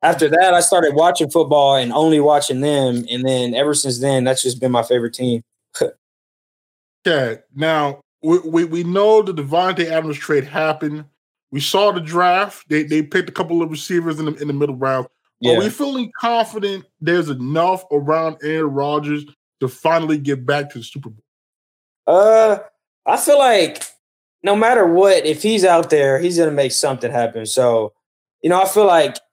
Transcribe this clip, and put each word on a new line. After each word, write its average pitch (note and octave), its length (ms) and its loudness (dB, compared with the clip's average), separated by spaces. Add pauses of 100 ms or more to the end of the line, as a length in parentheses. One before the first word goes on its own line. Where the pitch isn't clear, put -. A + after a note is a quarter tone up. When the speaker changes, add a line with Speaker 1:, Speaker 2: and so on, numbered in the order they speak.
Speaker 1:
after D#3+ 280 2
that, F3+ 260 4
I E3+ 60 4
started E3 340 2
watching E3 340 2
football C#3+ 460 2
and B2 180 -2
only D#3 280 2
watching C#3+ 400 2
them. C3 460 -2
And B2 160 -6
then B2 300 -2
ever C#3+ 220 0
since B2+ 240 -4
then, C3 240 0
that's C3 180 -2
just B2 180 -4
been C3 120 -2
my A#2+ 100 0
favorite A#2 320 -2
team. A#2+ 300 -4 (360)
<laughs> - 40 0 (1200)
Speaker 2:
Okay. C3 340 -2 (160)
Now, D3 460 -2 (200)
we, E3 180 2
we, E3 260 -2
we E3+ 180 -4
know G#3 380 2
the F#3 120 -2
Davante E3 520 -2
Adams D#3+ 320 -4
trade C#3+ 260 -2
happened. D3+ 600 -6 (460)
We C#3 100 -6
saw G3 300 2
the F3+ 100 -2
draft. F3+ 640 -2
They, D3+ 160 0
they D3+ 180 -2
picked E3+ 280 -2
a - 20 -14
couple E3+ 300 -2
of D#3+ 100 -4
receivers E3 480 -4
in D#3 60 -6
the, D3+ 100 -4
in D3 120 -10
the C#3+ 60 -4
middle C#3+ 220 -2
round. C3 320 -2 (320)
Speaker 1:
Yeah. A#2+ 160 2
Speaker 2:
Are - 40 2
we G#3+ 100 0
feeling C4 500 -6
confident A3 640 -4 (140)
there's E3 300 -2
enough D#3 600 -2
around D3+ 520 -2
Aaron D#3 300 -4
Rodgers D3 500 -4 (380)
to C3+ 60 -2
finally D#3+ 500 0
get C#3 280 -4
back C#3+ 260 -2
to A#2+ 80 -16
the A2+ 40 -14
Super C3 260 -16
Bowl? G#2+ 140 -20 (840)
Speaker 1:
Uh, G#3+ 520 4 (460)
I A3+ 120 0
feel C#4+ 220 2
like A3 440 2 (600)
no G3+ 120 2
matter A3+ 300 4
what, F3+ 400 4
if D3+ 160 -2
he's G#3 220 0
out E3+ 260 4
there, C3+ 300 2
he's F3 180 -2
gonna D#3+ 140 2
make C#3 200 0
something B2+ 400 -4
happen. A#2 340 -4
So, A#2 480 0 (480)
you D#3+ 80 0
know, F#3 120 4
I F#3+ 60 2
feel G3+ 180 2
like, D#3 320 4 (160)